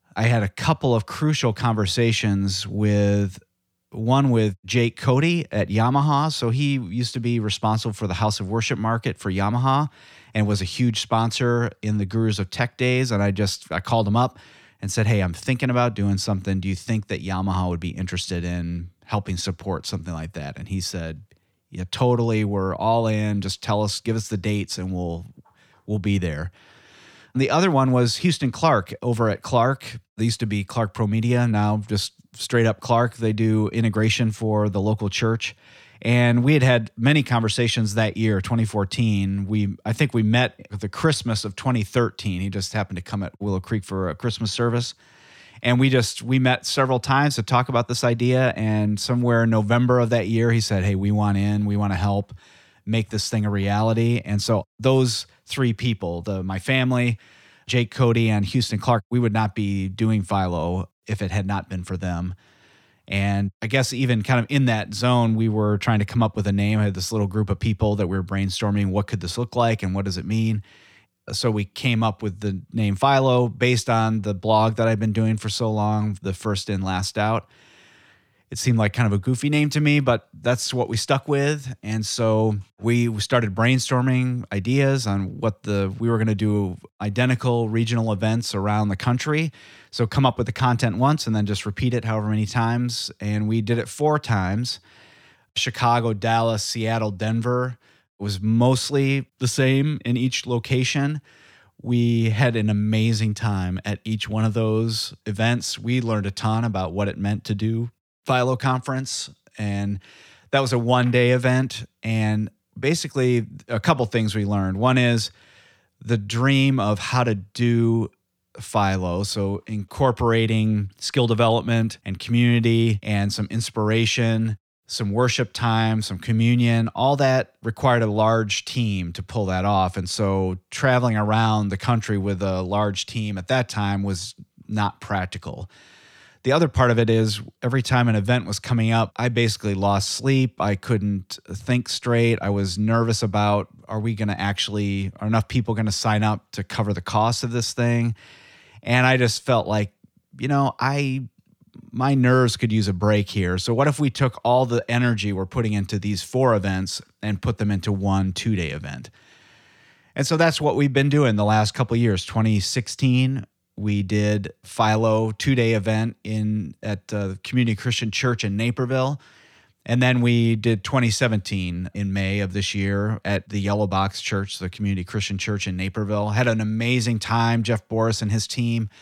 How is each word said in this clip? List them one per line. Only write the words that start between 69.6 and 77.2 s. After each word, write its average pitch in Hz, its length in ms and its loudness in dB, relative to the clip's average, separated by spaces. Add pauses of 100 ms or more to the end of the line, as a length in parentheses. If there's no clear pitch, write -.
and 95 140 -2
what 98 80 -2
does 95 120 -4
it 87 80 -8
mean? 110 380 0 (720)
So - 180 -2
we 104 140 -2
came 117 400 -2
up 107 180 -2
with 101 160 -6
the 101 240 -6 (100)
name 107 220 0
Philo 131 540 2
based 123 420 0
on 110 320 2
the 101 120 -2
blog 110 420 2
that 113 100 2
I've 110 140 2
been 110 120 0
doing 110 260 2
for 107 100 -4
so 110 240 -2
long, 107 500 0
The 98 100 -2
First 101 380 -4
In, 95 120 -2
Last 95 360 -4
Out. 107 300 -2 (1040)